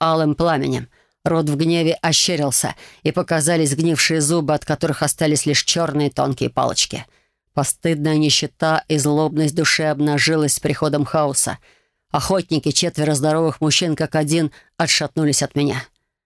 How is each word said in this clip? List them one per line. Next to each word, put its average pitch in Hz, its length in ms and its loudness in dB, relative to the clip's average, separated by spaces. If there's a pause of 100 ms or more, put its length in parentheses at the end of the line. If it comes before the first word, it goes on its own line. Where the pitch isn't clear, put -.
алым 160 340 2
пламенем. 135 540 -2 (340)
Рот 160 240 0
в 147 80 0
гневе 165 460 2
ощерился, 151 760 0 (280)
и 151 100 0
показались 165 580 0
сгнившие 160 480 0
зубы, 151 340 2
от 147 120 -2
которых 156 360 -2
остались 151 440 0
лишь 147 180 2
чёрные 147 480 0
тонкие 135 380 -2
палочки. - 560 -2 (480)
Постыдная 151 640 0
нищета 151 720 0
и 156 80 2
злобность 147 580 0
души 160 280 0
обнажилась 151 720 0
с - 40 -4
приходом 147 460 -2
хаоса. 143 520 -2 (540)
Охотники, 160 600 0
четверо 151 440 0
здоровых 156 460 0
мужчин, 156 340 0
как 156 200 -4
один, 156 360 0 (240)
отшатнулись 151 680 0
от - 140 -6
меня. 135 280 0 (420)